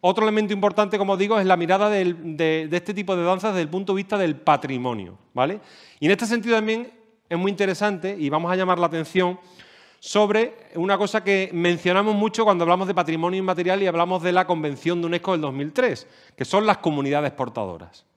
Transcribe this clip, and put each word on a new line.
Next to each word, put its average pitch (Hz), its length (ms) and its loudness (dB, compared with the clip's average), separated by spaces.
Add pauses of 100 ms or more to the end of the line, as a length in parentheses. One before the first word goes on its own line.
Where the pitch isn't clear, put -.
Otro 190 200 4
elemento 214 280 2
importante, 208 460 0
como 196 180 2
digo, 208 220 2
es 190 80 2
la 185 100 6
mirada 185 320 2
del, 170 480 -2
de, 160 320 0
de 160 80 -2
este 175 160 -4
tipo 190 240 -2
de 175 60 0
danzas 185 320 0
desde 180 80 0
el 151 60 -4
punto 190 240 -4
de 190 60 2
vista 202 200 -2
del 165 180 0
patrimonio, 123 800 -2 (160)
¿vale? 156 280 0 (400)
Y 147 60 0
en 180 60 6
este 226 140 0
sentido 226 300 0
también 220 360 -2 (360)
es 170 100 -4
muy 190 120 0
interesante 196 680 -2
y 151 120 -2
vamos 165 240 0
a 185 40 0
llamar 185 220 0
la 175 80 2
atención 180 520 -2 (600)
sobre 208 560 0 (180)
una 185 240 0
cosa 202 240 0
que 190 300 0
mencionamos 175 640 2
mucho 214 260 0
cuando 190 220 4
hablamos 180 240 2
de 190 60 -2
patrimonio 170 440 -2
inmaterial 185 420 0
y 196 60 0
hablamos 175 380 0
de 180 80 0
la 180 160 2
Convención 160 520 -2
de 170 60 -4
unesco 170 240 -4
del 175 100 0
dos 143 140 -4
mil 143 180 -6
tres, 240 360 -2 (280)
que 131 80 -6
son 208 220 0
las 202 120 2
comunidades 143 520 -2
portadoras 98 760 -8 (120)